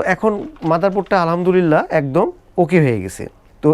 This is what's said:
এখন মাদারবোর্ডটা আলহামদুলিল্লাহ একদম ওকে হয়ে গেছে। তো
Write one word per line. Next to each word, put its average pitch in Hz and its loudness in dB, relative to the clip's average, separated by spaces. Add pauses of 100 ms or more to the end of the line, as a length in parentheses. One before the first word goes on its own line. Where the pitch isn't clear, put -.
(140)
এখন 220 0 (400)
মাদারবোর্ডটা 190 0
আলহামদুলিল্লাহ 175 2
একদম 156 0 (300)
ওকে 175 2
হয়ে 113 0
গেছে। - -10 (380)
তো 151 4